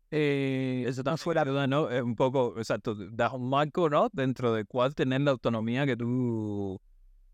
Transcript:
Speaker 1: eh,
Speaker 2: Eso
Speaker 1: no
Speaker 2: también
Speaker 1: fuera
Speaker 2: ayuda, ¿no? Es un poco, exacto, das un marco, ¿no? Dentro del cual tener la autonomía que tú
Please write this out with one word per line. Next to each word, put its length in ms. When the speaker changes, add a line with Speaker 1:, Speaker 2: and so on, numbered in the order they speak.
Speaker 1:
eh, 760
Speaker 2:
Eso 140
Speaker 1:
no 20
Speaker 2:
también 160
Speaker 1:
fuera 220
Speaker 2:
ayuda, 260
¿no? 220
Es 120
un 140
poco, 420
exacto, 380
das 380
un 160
marco, 400
¿no? 220
Dentro 420
del 120
cual 300
tener 260
la 100
autonomía 540
que 100
tú 840